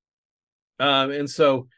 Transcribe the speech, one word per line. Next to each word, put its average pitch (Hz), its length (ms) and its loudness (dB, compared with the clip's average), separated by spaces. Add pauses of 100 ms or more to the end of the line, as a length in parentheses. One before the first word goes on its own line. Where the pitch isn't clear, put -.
(800)
Um, 135 320 0
and 143 180 -8
so 135 380 0 (100)